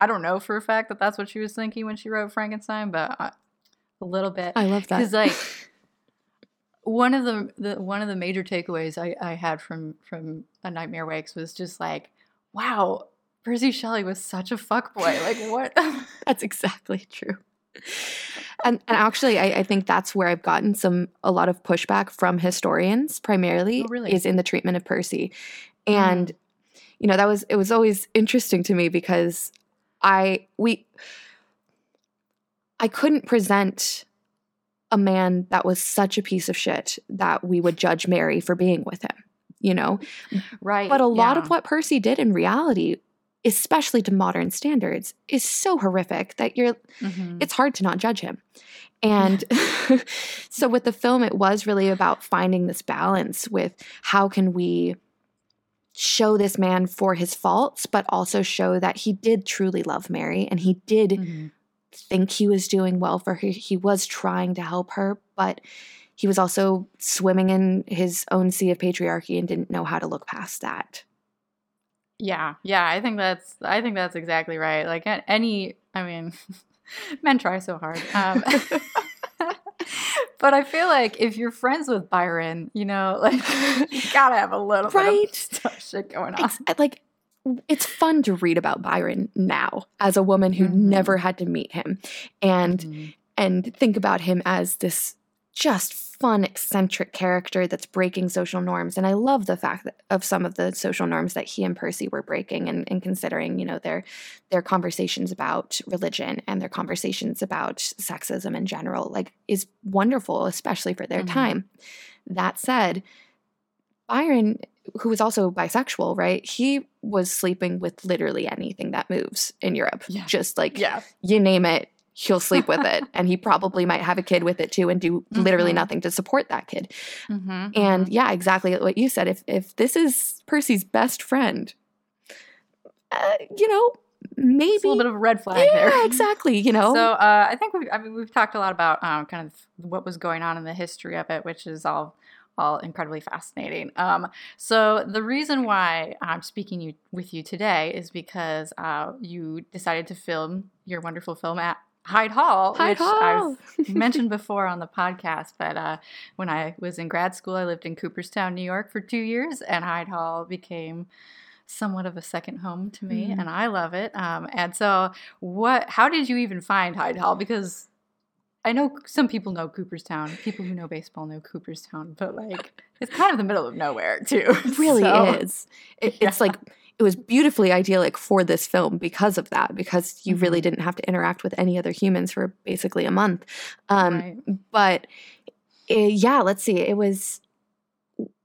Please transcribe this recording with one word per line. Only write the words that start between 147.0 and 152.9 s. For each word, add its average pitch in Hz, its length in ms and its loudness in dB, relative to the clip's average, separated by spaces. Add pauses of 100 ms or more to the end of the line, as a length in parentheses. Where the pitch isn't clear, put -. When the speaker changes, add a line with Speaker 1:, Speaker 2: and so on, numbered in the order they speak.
Speaker 1:
with 180 220 -10
you 160 100 -10
today 170 500 -2
is 170 160 -10
because, 160 680 -8
uh, 156 440 -6
you 170 500 -10
decided 170 360 -4
to 185 80 -12
film 175 560 -6 (140)
your 180 160 -10
wonderful 165 340 -10
film 165 240 -6
at 170 180 -4 (300)
Hyde 214 240 2
Hall, 220 440 4
Speaker 2:
Hyde 339 160 2